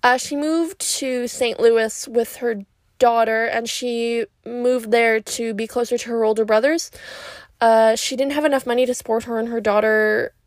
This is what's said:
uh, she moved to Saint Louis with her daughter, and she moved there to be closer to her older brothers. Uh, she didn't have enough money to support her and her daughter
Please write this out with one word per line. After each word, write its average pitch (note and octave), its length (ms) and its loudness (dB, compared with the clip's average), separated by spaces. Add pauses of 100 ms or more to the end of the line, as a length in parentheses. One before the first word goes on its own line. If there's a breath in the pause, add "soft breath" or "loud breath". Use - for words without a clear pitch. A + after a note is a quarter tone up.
uh, B3 140 4
she C4+ 180 -6
moved D#4+ 460 -2 (180)
to B3 300 -4
Saint - 320 -4
Louis A3+ 480 2
with A#3 280 -2
her A3+ 260 -6 (360)
daughter, A3+ 480 4
and A#3 220 -4
she A#3 580 -4 (180)
moved A#3+ 460 -2
there A3+ 300 4
to A3+ 340 -6
be A3 140 -6
closer A#3+ 280 -2
to A#3 120 -6
her A#3 160 0
older A3 200 2
brothers. A#3+ 460 2 (720 loud breath)
Uh, A3+ 340 6
she B3+ 220 -4
didn't C#4 160 0
have D4 120 0
enough C#4+ 220 2
money B3 200 2
to B3 60 -2
support A3+ 320 -2
her A#3 140 -4
and A3+ 100 -2
her A#3 120 -4
daughter G#3+ 760 2 (120)